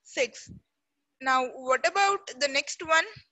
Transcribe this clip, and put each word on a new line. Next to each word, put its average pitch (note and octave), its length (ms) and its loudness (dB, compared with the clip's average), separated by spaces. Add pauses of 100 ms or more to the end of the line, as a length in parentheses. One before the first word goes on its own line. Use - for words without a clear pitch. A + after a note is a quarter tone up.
six. - 480 -6 (720)
Now, C4 240 2
what B3+ 420 0
about G4 300 2 (220)
the C#4+ 80 2
next C#4+ 360 -4
one? D#4+ 200 4 (280)